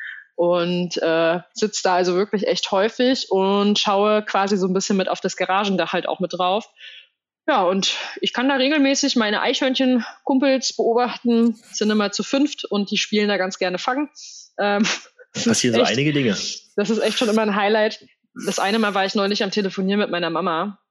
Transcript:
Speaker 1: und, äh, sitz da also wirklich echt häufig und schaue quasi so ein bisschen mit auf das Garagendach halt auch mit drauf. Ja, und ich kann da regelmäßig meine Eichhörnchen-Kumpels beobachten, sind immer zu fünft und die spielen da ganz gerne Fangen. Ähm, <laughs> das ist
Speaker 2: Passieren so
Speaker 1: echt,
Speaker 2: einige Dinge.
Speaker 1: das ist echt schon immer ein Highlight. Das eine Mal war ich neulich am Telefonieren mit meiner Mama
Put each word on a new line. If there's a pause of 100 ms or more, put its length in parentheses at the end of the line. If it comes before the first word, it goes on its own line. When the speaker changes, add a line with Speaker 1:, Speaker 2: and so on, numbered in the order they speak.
(360)
Speaker 1:
und,
äh, (120)
sitz
da
also
wirklich
echt
häufig
und
schaue
quasi
so
ein
bisschen
mit
auf
das
Garagendach
halt
auch
mit
drauf. (800)
Ja,
und (240)
ich
kann
da
regelmäßig
meine
Eichhörnchen-Kumpels
beobachten, (180)
sind
immer
zu
fünft
und
die
spielen
da
ganz
gerne
Fangen. (500)
Ähm, (240)
<laughs>
das
ist
Speaker 2:
Passieren
so
Speaker 1:
echt,
Speaker 2:
einige
Dinge. (460)
Speaker 1:
das
ist
echt
schon
immer
ein
Highlight. (400)
Das
eine
Mal
war
ich
neulich
am
Telefonieren
mit
meiner
Mama (120)